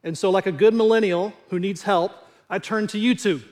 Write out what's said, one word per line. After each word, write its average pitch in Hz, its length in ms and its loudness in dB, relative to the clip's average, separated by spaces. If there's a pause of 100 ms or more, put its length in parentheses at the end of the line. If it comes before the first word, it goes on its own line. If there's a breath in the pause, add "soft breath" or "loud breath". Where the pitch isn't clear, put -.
And 165 140 -8
so, 190 140 0
like 190 160 2
a 190 40 -2
good 202 220 4
millennial 214 600 2 (180)
who 180 80 -2
needs 196 240 -6
help, 190 300 0 (360 soft breath)
I 185 80 -4
turned 214 320 -4
to 208 80 -6
YouTube. 208 540 0